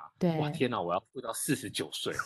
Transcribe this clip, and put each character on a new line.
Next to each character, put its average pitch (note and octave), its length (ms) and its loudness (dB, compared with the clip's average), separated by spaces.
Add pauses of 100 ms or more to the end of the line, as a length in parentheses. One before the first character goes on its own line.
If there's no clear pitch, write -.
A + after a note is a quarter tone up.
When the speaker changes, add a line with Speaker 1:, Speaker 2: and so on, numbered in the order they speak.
(200)
Speaker 1:
对。 E3 180 4
Speaker 2:
哇， D3+ 100 2
天 D3 220 0
哪， A2+ 100 0
我 F2 140 0
要 - 60 2 (120)
付 C3+ 80 -10
到 A#2 140 -6
四 - 220 2
十 G#2+ 120 -6
九 D#2 240 -4
岁。 - 220 -4 (120)